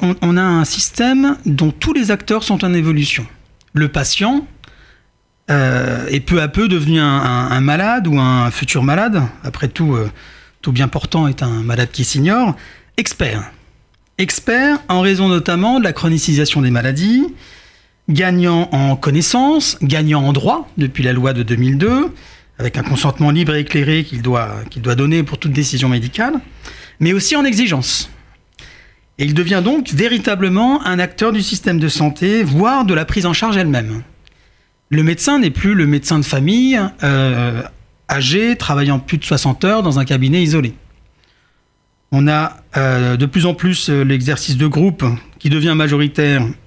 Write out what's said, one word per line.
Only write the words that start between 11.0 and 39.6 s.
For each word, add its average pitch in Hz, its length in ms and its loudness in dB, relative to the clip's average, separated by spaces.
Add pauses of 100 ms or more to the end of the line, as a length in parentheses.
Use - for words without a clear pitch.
est 135 160 -2
un 117 180 -2
malade 120 300 -2
qui 131 120 -4
s'ignore. 185 520 0 (400)
Expert. 113 560 -4 (680)
Expert 262 680 0
en 180 140 0
raison 190 260 2
notamment 180 500 2
de 247 60 2
la 170 100 0
chronicisation 151 680 0
des 127 100 2
maladies, 151 560 2 (840)
gagnant 175 640 2
en 139 240 2
connaissances, 247 880 2
gagnant 151 400 2
en 143 100 2
droit 190 440 -2
depuis 135 260 -2
la 127 100 0
loi 127 200 0
de 120 100 -2
deux 117 140 0
mille 131 200 2
deux, 247 340 0 (460)
avec 120 220 -4
un - 40 -4
consentement 147 460 0
libre 151 240 2
et 151 60 -2
éclairé 151 460 0
qu'il 123 180 -8
doit, 117 320 -2 (160)
qu'il 117 100 -12
doit 120 140 0
donner 151 260 2
pour 147 160 -6
toute 147 140 -4
décision 135 360 0
médicale, 127 460 -2 (680)
mais 165 140 2
aussi 196 220 0
en 294 100 2
exigence. 202 640 0 (1080)
Et 143 60 -2
il 147 80 0
devient 175 320 0
donc 277 240 0
véritablement 214 960 0
un 180 140 0
acteur 180 320 -2
du 214 100 0
système 185 380 -2
de 156 80 2
santé, 170 560 0
voire 214 420 2
de 190 80 2
la 156 100 0
prise 175 220 -2
en 175 80 0
charge 214 240 -2
elle-même. 120 460 -2 (880)
Le 151 100 2
médecin 170 380 2
n'est 208 100 2
plus 190 240 0
le 170 140 2
médecin 147 320 0
de 147 40 0
famille, 220 560 2 (220)
euh, 127 640 0 (480)
âgé, 170 460 0
travaillant 143 420 0
plus 160 180 -2
de - 80 -6
soixante 135 380 0